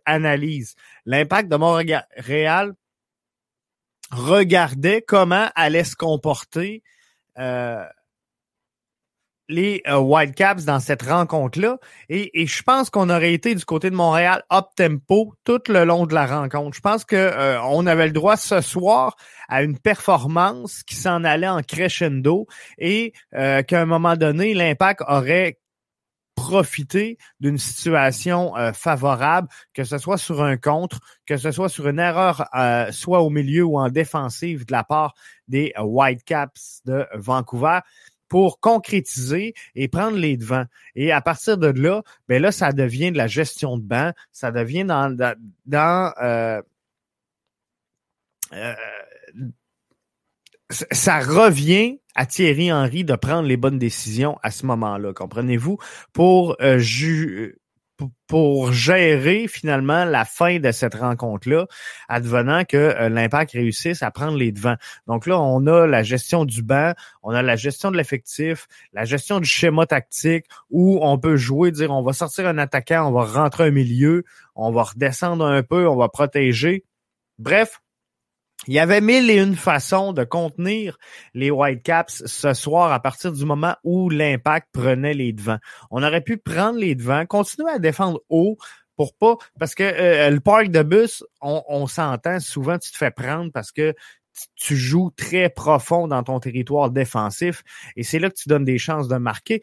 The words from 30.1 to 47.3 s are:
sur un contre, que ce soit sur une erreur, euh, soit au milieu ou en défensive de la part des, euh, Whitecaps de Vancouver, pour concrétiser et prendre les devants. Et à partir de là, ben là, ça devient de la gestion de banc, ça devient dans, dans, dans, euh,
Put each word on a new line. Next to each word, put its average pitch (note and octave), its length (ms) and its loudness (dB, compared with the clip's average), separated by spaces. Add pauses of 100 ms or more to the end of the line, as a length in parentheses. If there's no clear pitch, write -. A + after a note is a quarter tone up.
sur D3 240 -4
un C3+ 140 0
contre, D#3 420 -2 (260)
que D3 120 -4
ce C#3 140 -4
soit F3+ 180 -2
sur C#3+ 180 -6
une C#3+ 100 -2
erreur, E3+ 560 0
euh, A#2+ 380 0
soit F3 300 0
au D#3 100 2
milieu D3 320 0
ou D3+ 160 0
en C3 100 0
défensive D3 800 -4
de B2+ 60 -8
la A#2 100 2
part D3+ 320 -2 (320)
des, C#3 320 -2
euh, - 20 -4
Whitecaps C3 1040 -2
de C3 300 -4
Vancouver, B2+ 640 -2 (480)
pour F#3 320 2
concrétiser G3 960 -2 (180)
et C3+ 140 -4
prendre G#3 280 -2
les D3+ 220 0
devants. A#2+ 280 -4 (280)
Et D3 180 -2
à D3 80 2
partir F3+ 380 -2
de E3 80 2
là, D3+ 380 2 (240)
ben B2+ 120 2
là, F#3+ 120 2
ça D3 220 0
devient C#3 380 0
de D#3 60 -2
la A#2+ 80 2
gestion C3 500 -4
de A2+ 60 -6
banc, B2 320 -2 (180)
ça B2 200 -8
devient B2 340 -4
dans, C#3 260 0
dans, B2 240 -2 (300)
dans, D#3+ 560 0
euh, A2+ 400 -2 (1900)